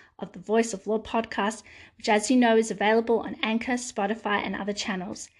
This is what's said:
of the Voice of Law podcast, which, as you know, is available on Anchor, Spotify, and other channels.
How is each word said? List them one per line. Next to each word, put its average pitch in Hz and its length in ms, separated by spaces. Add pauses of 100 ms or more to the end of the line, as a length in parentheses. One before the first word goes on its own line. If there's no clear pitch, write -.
(200)
of 180 120
the 185 80
Voice 226 340
of 190 140
Law 214 120
podcast, 226 640 (340)
which, - 100
as 214 240
you 254 60
know, 233 180
is 226 160
available 220 480
on 208 240
Anchor, 226 300
Spotify, 214 720
and 190 100
other 202 160
channels. 190 560 (120)